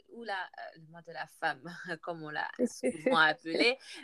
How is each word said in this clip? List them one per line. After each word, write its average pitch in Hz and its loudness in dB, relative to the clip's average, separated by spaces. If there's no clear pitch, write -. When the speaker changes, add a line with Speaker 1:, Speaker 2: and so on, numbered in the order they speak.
Speaker 1:
ou 233 -12
la, 208 -4
euh, - -8
le 160 -20
mois 170 -16
de 165 -16
la 156 -8
femme, 151 0
<laughs> 170 -8
comme 170 -6
on 151 -8
l'a 151 -4
Speaker 2:
<laughs> 247 4
Speaker 1:
souvent 254 0
appelé, 165 4